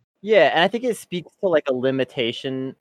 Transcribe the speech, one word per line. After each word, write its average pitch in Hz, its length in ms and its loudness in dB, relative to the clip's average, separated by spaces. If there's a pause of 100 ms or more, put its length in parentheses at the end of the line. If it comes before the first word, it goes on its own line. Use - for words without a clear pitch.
(200)
Yeah, 190 320 4
and 165 120 2
I - 20 2
think 214 160 -4
it 247 140 -2
speaks - 340 -10 (120)
to, 196 60 -2
like, 156 200 2
a 135 40 -2
limitation 131 1080 -4